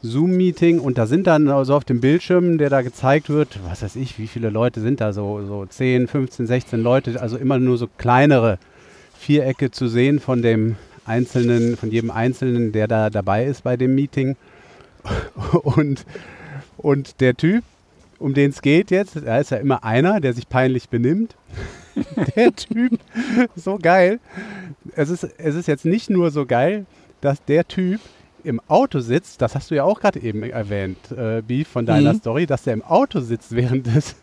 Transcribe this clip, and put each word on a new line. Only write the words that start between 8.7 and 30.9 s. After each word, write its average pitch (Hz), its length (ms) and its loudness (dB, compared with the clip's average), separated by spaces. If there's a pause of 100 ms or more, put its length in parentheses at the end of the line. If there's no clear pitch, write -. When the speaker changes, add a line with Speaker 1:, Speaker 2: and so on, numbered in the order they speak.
Speaker 1:
Vierecke 135 540 0
zu 127 160 -4
sehen 127 320 2
von 127 240 -2
dem 110 320 2 (280)
Einzelnen, 120 760 0
von 113 120 -6
jedem 113 220 -2
Einzelnen, 120 640 -2
der 107 140 0
da 110 220 0
dabei 104 360 -2
ist 139 180 -6
bei 127 120 0
dem 131 200 0
Meeting. 139 400 -2 (680)
<laughs> - 600 -4
Und, 147 420 0 (720)
und 139 440 -2
der 127 140 4
Typ, 202 280 0 (560)
um 139 140 -4
den 143 180 4
es - 100 -14
geht 151 300 2
jetzt, 190 240 0 (100)
da 117 120 0
ist 143 140 -2
ja 127 60 -2
immer 127 280 -2
einer, 151 340 2
der 131 140 0
sich 117 160 -10
peinlich 127 400 0
benimmt. 151 460 0 (500)
<laughs> - 500 -4
Der 240 180 2
Typ, 233 460 -4 (560)
so 190 260 -6
geil. 185 380 4 (720)
Es 147 160 -2
ist, 175 140 -4 (140)
es 156 180 -4
ist 175 120 -4
jetzt 151 180 -2
nicht 190 240 0
nur 175 200 2
so 143 160 -2
geil, 165 400 0 (360)
dass 143 240 -2
der 156 220 2
Typ 185 340 -2 (420)
im 123 240 -4
Auto 190 320 2
sitzt, 120 420 -4
das 117 140 -2
hast - 160 -8
du 160 40 -2
ja 143 100 0
auch 208 160 0
gerade 196 200 0
eben 107 220 -6
erwähnt, 101 540 -6 (140)